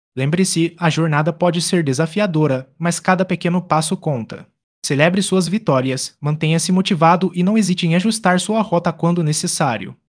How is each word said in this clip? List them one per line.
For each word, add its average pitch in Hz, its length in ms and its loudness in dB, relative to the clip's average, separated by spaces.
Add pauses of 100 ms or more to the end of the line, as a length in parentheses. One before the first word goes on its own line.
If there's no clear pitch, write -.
(160)
Lembre-se, 165 640 0
a 170 120 0
jornada 156 440 0
pode 175 260 0
ser 170 240 0
desafiadora, 151 960 0
mas 170 220 -2
cada 185 260 0
pequeno 180 360 -2
passo 160 360 0
conta. 120 500 -6 (380)
Celebre 170 360 2
suas 185 260 0
vitórias, 131 760 -2
mantenha-se 156 500 0
motivado 180 600 2
e 180 100 -2
não 208 140 2
hesite 180 300 2
em 165 80 2
ajustar 180 440 0
sua 220 220 -2
rota 175 320 -2
quando 170 300 0
necessário. 147 720 -2 (140)